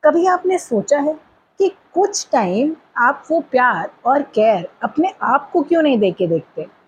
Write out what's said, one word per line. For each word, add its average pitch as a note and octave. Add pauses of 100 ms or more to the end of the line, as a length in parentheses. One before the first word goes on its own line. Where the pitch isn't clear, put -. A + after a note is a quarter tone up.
कभी D#4+
आपने F#4
सोचा B3
है D4 (440)
कि F#4+
कुछ -
टाइम A#3+ (200)
आप B3
वो D#4
प्यार B3 (160)
और C#4
केयर G#3+ (140)
अपने E4
आप C4+
को F4
क्यों E4
नहीं C#4
देके F#3
देखते? D#3+ (220)